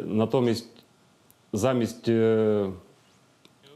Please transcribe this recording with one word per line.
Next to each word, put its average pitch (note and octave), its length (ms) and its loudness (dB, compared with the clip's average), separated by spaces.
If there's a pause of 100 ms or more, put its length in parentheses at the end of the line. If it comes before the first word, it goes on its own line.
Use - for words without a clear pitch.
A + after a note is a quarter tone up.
натомість, A2 640 0 (840)
замість, A2+ 560 -2
е, A2 580 2 (1080)